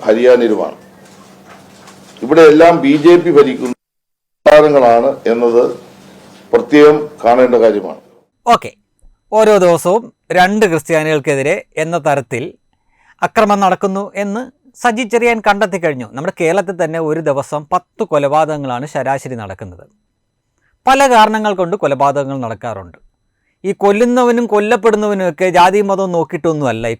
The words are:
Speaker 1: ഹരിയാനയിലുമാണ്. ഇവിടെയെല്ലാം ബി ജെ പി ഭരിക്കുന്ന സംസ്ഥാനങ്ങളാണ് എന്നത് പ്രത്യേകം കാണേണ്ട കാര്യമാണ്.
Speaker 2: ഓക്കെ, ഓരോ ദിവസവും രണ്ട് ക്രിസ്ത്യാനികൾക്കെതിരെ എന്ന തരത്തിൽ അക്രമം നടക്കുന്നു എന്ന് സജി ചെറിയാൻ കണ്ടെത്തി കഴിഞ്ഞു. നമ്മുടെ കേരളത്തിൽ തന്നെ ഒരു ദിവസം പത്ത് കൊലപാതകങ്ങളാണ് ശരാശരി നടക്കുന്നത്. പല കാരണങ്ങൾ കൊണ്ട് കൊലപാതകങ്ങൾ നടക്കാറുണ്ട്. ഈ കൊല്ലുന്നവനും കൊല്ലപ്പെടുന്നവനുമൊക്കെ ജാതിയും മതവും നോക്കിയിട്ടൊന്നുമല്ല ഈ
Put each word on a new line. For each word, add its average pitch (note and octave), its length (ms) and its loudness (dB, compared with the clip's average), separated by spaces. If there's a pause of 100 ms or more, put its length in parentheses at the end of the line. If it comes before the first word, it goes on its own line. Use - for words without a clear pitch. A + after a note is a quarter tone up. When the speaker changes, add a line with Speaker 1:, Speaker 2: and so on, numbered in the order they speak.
Speaker 1:
ഹരിയാനയിലുമാണ്. A2+ 720 0 (1500)
ഇവിടെയെല്ലാം D#3+ 600 6
ബി C#3 100 2 (120)
ജെ F3 180 8
പി E3+ 140 0
ഭരിക്കുന്ന B2+ 420 0
സംസ്ഥാനങ്ങളാണ് C#3 1300 0 (220)
എന്നത് A#2 300 2 (920)
പ്രത്യേകം D3+ 440 4 (280)
കാണേണ്ട B2 400 4
കാര്യമാണ്. G2+ 360 -2 (540)
Speaker 2:
ഓക്കെ, - 160 -6 (680)
ഓരോ G#3+ 260 4
ദിവസവും F3+ 400 0 (340)
രണ്ട് G3+ 320 2
ക്രിസ്ത്യാനികൾക്കെതിരെ D#3 840 -2 (280)
എന്ന E3 140 -4 (100)
തരത്തിൽ C3+ 360 -4 (840)
അക്രമം G3+ 380 -2
നടക്കുന്നു F#3+ 380 -2 (200)
എന്ന് G#3 200 -6 (400)
സജി A#3+ 300 -2
ചെറിയാൻ A#3 340 0
കണ്ടെത്തി G3+ 380 -2
കഴിഞ്ഞു. B2+ 300 -6
നമ്മുടെ D#3+ 260 -8
കേരളത്തിൽ F3+ 420 -2
തന്നെ E3 160 -4 (100)
ഒരു D#3+ 200 -4
ദിവസം C#3+ 320 -6 (120)
പത്ത് - 380 -6
കൊലപാതകങ്ങളാണ് C#3+ 840 -2
ശരാശരി C3+ 480 -6
നടക്കുന്നത്. F#2+ 420 -18 (1040)
പല C4+ 120 2 (140)
കാരണങ്ങൾ G#3+ 460 2
കൊണ്ട് F3 220 -4
കൊലപാതകങ്ങൾ C#3 600 -2
നടക്കാറുണ്ട്. F#2+ 540 -12 (720)
ഈ G3 40 -4 (120)
കൊല്ലുന്നവനും A#3+ 680 0
കൊല്ലപ്പെടുന്നവനുമൊക്കെ G#3 1040 -2
ജാതിയും F#3+ 360 2
മതവും F#3+ 240 -4
നോക്കിയിട്ടൊന്നുമല്ല D3+ 800 -4
ഈ - 60 -8